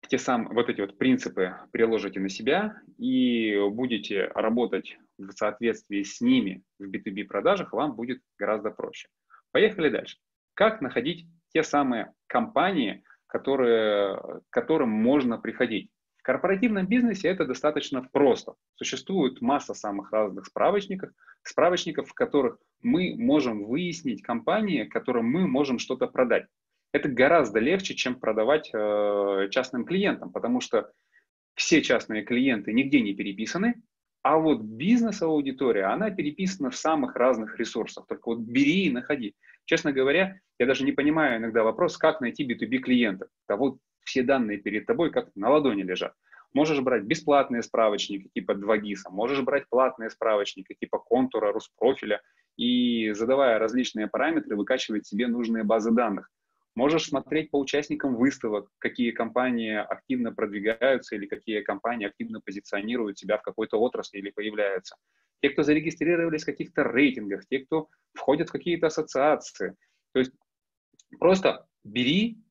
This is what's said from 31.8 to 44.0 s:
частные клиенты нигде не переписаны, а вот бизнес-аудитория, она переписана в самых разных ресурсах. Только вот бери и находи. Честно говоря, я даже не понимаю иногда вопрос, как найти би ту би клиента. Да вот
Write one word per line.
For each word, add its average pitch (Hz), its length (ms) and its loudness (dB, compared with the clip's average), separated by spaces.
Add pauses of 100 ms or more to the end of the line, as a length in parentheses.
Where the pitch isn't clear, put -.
частные 110 420 0
клиенты 120 480 0
нигде 135 300 4
не 104 120 -2
переписаны, 107 600 -4 (480)
а 147 140 4
вот 156 240 2
бизнес-аудитория, 139 1200 0
она 170 260 0
переписана 151 580 -4
в - 80 -10
самых 151 380 0
разных 117 440 2
ресурсах. - 480 -6
Только - 220 -8
вот 117 100 -4
бери 143 460 2
и 147 60 2
находи. 123 440 -4 (300)
Честно 165 260 0
говоря, 143 480 2 (200)
я 123 60 4
даже 131 200 2
не 139 80 2
понимаю 143 460 2
иногда 113 240 0
вопрос, 113 340 0
как 156 240 2
найти 127 240 -4
би 120 100 -4
ту 120 120 -6
би 123 120 -2
клиента. 120 480 2 (220)
Да 104 80 2
вот 131 220 0 (240)